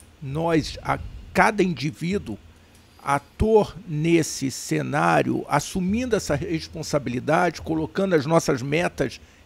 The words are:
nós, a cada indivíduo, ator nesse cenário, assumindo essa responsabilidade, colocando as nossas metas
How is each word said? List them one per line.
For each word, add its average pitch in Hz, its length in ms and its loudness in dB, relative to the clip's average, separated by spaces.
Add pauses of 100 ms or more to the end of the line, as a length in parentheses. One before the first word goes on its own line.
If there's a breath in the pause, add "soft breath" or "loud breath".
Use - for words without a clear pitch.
(220)
nós, 160 600 0
a 139 160 -2 (360)
cada 208 280 4
indivíduo, 156 760 -2 (680 soft breath)
ator 202 720 2 (100)
nesse 156 640 2
cenário, 139 1000 0
assumindo 196 680 0
essa 165 200 -2
responsabilidade, 151 1300 -2
colocando 160 540 -2
as 147 100 2
nossas 160 360 2
metas 143 580 -2 (260 soft breath)